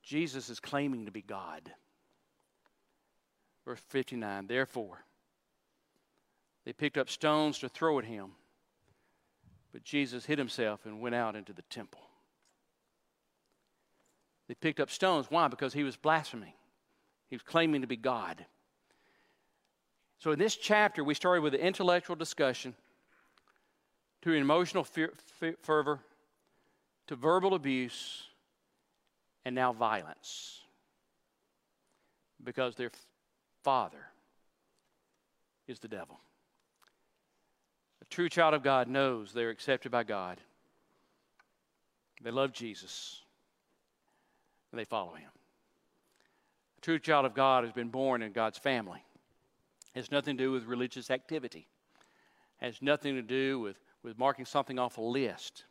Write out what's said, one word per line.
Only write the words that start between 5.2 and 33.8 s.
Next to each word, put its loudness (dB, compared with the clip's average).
they -10
picked -2
up 0
stones 2
to -8
throw 0
at -2
him, -12
but -18
Jesus -2
hid 0
himself -2
and -12
went -2
out 0
into -14
the -18
temple." -16
They -10
picked -2
up 0
stones. 2
Why? 4
Because -2
he -2
was -4
blaspheming. 0
He -10
was -14
claiming 2
to -4
be -4
God. -4
So 0
in 2
this 4
chapter, 4
we 2
started 4
with 2
an 2
intellectual 2
discussion, -2
to 2
emotional 4
fer-, -4
fer-, -4
fervor, 2
to -6
verbal 4
abuse, -2
and -4
now 2
violence. -4
Because -2
their -4
f-, -14
father 0